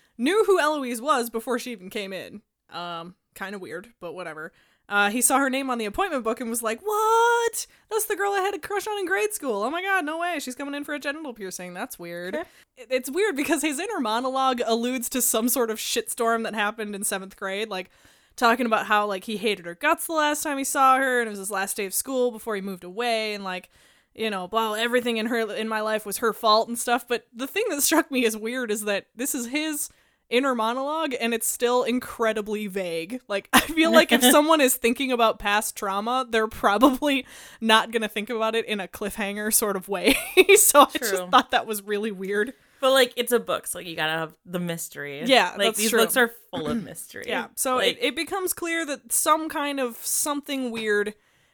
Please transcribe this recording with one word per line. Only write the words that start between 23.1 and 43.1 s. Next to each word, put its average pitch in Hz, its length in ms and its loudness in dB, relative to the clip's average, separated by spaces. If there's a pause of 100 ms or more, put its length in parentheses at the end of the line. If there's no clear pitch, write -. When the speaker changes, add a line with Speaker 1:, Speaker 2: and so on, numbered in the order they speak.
Speaker 1:
and, 202 100 -8
like, 185 260 -8 (440)
you 220 160 -4
know, 185 180 -6
blah, 220 260 0
everything 233 440 0
in 220 80 -2
her, 233 140 0 (140)
in 214 140 -4
my 220 140 -2
life 214 240 -2
was 196 120 -6
her 226 140 0
fault 220 360 4
and 233 100 -6
stuff. 247 280 0
But 233 260 -4
the 240 140 -8
thing 403 240 -2
that 285 120 -2
struck 311 280 2
me 254 160 0
as 220 100 0
weird 233 340 -4
is 208 160 -4
that 202 280 -2
this 262 200 -4
is 240 140 -4
his 302 420 -4 (400)
inner 262 240 2
monologue, 269 640 -2
and 233 140 -2
it's 220 120 -4
still 247 360 0
incredibly 220 840 -2
vague. 180 600 -6
Like, 202 220 -6
<laughs> - 20 -8
I 254 80 8
feel 320 320 2
like 330 200 6
if 233 100 4
Speaker 2:
<laughs> 247 80 8
Speaker 1:
someone 302 320 6
is 254 140 4
thinking 254 360 0
about 226 260 2
past 208 380 0
trauma, 220 500 -2
they're 226 220 0
probably 254 800 2 (340)
not 220 320 4
gonna 220 160 -2
think 214 220 -6
about 220 240 0
it 226 100 0
in 208 160 -4
a 180 80 -8
cliffhanger 208 640 -4
sort 208 240 2
of 185 140 -8
way. 196 260 2 (200)
<laughs> 370 200 8
So - 260 8
I - 160 4
just 220 180 -2
Speaker 2:
True. 180 140 -4
Speaker 1:
thought 247 200 6
that 233 160 2
was 208 160 -6
really 208 300 -2
weird. 202 420 -2 (260)
Speaker 2:
But, 262 120 4
like, 262 240 6